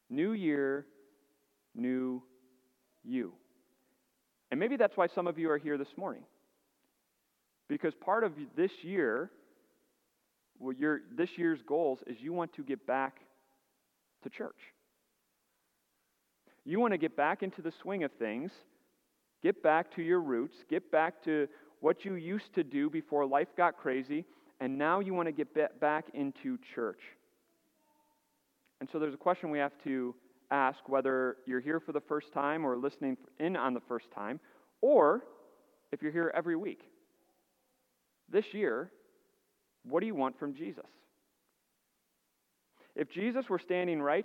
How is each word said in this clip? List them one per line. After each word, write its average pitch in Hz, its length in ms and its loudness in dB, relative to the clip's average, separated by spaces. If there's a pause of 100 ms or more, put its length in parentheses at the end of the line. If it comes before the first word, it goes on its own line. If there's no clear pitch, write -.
(100)
New 165 220 0
year, 143 520 0 (880)
new 127 480 -2 (840)
you. 117 280 -2 (1160)
And 131 80 0
maybe 240 180 0
that's 220 200 4
why 180 100 4
some 175 200 -2
of 165 120 -2
you 165 120 0
are 147 80 2
here 147 200 -2
this 139 180 -8
morning. 135 280 -8 (1400)
Because 147 260 -2
part 220 300 0
of 180 80 0 (240)
this 185 160 2 (100)
year, 160 480 0 (1300)
well, 131 140 -6
your, 143 280 0 (160)
this 175 200 0
year's 165 300 2
goals 143 400 0
is 120 140 -8
you 147 120 -8
want 170 220 -4
to 151 80 -12
get 135 240 -6
back 135 340 -2 (1040)
to - 80 -12
church. - 280 -10 (2000)
You 175 140 0
want 233 140 6
to 180 60 2
get 151 180 0
back 160 260 2
into 190 200 -6
the 160 100 -6 (100)
swing 185 220 -2
of 135 80 -2
things, 120 400 -4 (920)
get 190 200 2
back 160 340 4
to 170 60 -4
your 175 180 4
roots, 135 340 -2 (160)
get 165 220 -2
back 160 320 2
to 151 240 2 (320)
what 165 240 2
you 190 100 -4
used 180 400 -6
to 180 80 2
do 143 260 0
before 147 380 0
life 143 300 2
got 175 200 4
crazy, 135 480 -2 (360)
and 135 180 -4
now 160 220 2
you 190 140 -2
want 170 120 0
to 160 60 -2
get 147 200 -4
ba-, 151 180 2 (100)
back 151 240 2 (100)
into 135 420 -4 (200)
church. 110 240 -4 (1800)
And 131 120 -8
so 160 80 -2
there's 151 140 -2
a 139 40 -12
question 180 320 0
we 147 80 0
have 143 240 0
to 127 320 -2 (380)
ask, 139 360 2
whether 131 560 2
you're 127 160 -2
here 156 200 -2
for 165 100 -10
the 147 100 -2
first - 320 -4
time 151 320 0
or 127 120 2
listening 131 400 -2 (240)
in 175 160 0
on 127 180 2
the 117 140 -4
first - 240 -6
time, 107 260 -6 (420)
or 220 440 8 (640)
if 143 120 -8
you're 151 100 -4
here 170 240 0
every 170 180 -2
week. 165 280 -6 (1500)
This 214 240 0
year, 170 380 -2 (920)
what 139 160 0
do 214 60 0
you 220 80 -4
want 131 240 -2
from 143 160 -6
Jesus? 165 320 -12 (2000)
If - 160 -4
Jesus 240 380 -2
were 180 100 2
standing 180 420 0
right 147 240 2